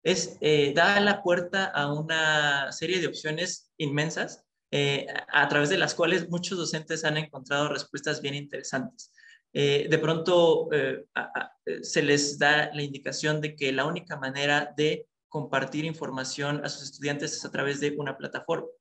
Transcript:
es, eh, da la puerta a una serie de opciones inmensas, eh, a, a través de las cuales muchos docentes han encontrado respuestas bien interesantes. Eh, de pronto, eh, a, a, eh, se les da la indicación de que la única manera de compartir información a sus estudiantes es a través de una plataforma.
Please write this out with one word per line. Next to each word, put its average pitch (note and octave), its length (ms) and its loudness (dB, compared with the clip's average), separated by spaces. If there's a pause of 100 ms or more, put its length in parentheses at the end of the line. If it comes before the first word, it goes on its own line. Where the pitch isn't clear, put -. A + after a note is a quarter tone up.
es, F3+ 380 0
eh, D3 320 4
da F#3 260 6
la G3+ 220 4
puerta F3+ 440 2
a D3 280 -2
una D3+ 760 2
serie F3 280 -2
de E3 60 0
opciones D#3 720 -6
inmensas, D#3 640 -2 (280)
eh, C#3+ 340 0 (260)
a, D3 120 6
a C#3+ 40 4
través D3 220 4
de F#3+ 80 2
las D3+ 160 0
cuales E3+ 340 2
muchos F3 300 -4
docentes D#3 480 -4
han D3+ 120 0
encontrado D3 520 -2
respuestas C#3 500 -4
bien C#3 140 -6
interesantes. C#3+ 800 -8 (400)
Eh, C#3+ 360 2
de D#3 100 4
pronto, E3 760 4
eh, C3+ 400 0
a, - 80 -2
a, - 300 -8 (140)
eh, - 180 -6
se - 180 0
les C#3+ 380 2
da D3+ 340 4
la D3 80 -6
indicación C#3+ 600 -2
de D3+ 140 -6
que C3+ 160 -2
la C3+ 140 0
única E3 320 -6
manera C#3+ 580 0
de D3+ 320 0 (200)
compartir C#3+ 580 -2
información C#3+ 800 -6
a C3+ 40 -4
sus - 140 -10
estudiantes C#3+ 500 -6
es - 120 -10
a D3 60 -10
través C#3+ 280 -2
de D3 160 -2
una C#3 220 -6
plataforma. C#3+ 500 -6 (140)